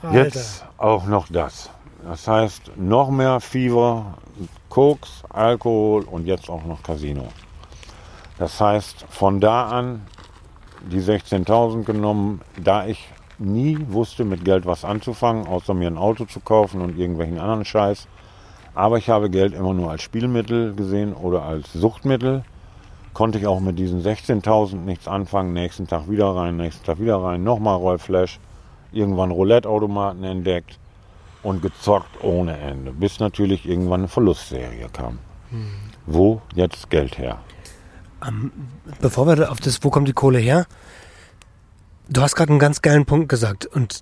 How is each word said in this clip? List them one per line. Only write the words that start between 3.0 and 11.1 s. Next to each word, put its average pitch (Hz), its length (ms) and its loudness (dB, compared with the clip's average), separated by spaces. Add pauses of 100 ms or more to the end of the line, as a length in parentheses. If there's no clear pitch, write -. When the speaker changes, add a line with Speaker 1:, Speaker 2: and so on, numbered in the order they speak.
Speaker 2:
mehr 131 280 2
Fieber, 120 800 0 (520)
Koks, - 600 2
Alkohol 110 720 2
und 85 220 -8
jetzt 92 240 -4
auch 82 160 -10
noch 80 160 -10
Casino. 73 460 -6 (1120)
Das 87 200 -6
heißt, 104 500 0
von 98 300 0
da 113 280 2
an 123 340 -6 (920)
die 95 100 -2
sechzehntausend 104 840 0